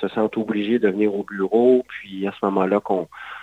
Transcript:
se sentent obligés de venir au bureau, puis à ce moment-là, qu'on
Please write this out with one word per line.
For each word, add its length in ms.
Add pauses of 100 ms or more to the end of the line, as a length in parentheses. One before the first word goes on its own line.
se 80
sentent 280
obligés 420
de 100
venir 260
au 80
bureau, 640
puis 380
à 60
ce 140
moment-là, 340
qu'on 260 (360)